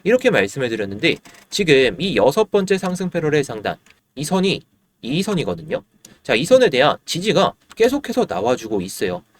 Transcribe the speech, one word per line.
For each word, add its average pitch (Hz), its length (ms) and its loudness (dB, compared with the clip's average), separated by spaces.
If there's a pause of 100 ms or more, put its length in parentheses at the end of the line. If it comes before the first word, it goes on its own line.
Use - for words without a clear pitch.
이렇게 254 260 2
말씀을 123 400 0
드렸는데 107 480 -2 (320)
지금 135 500 4
이 175 160 -2
여섯 139 340 2
번째 196 280 2
상승 185 320 -6
패러렐 151 340 0
상단, 101 320 -6 (400)
이 139 80 -8
선이 185 380 0 (400)
이 147 220 -2
선이거든요. 92 600 -4 (400)
자, 135 100 -2
이 113 120 0
선에 254 240 4
대한 131 360 2
지지가 180 480 0 (220)
계속해서 247 520 0
나와주고 113 540 -2
있어요. 90 420 -6 (160)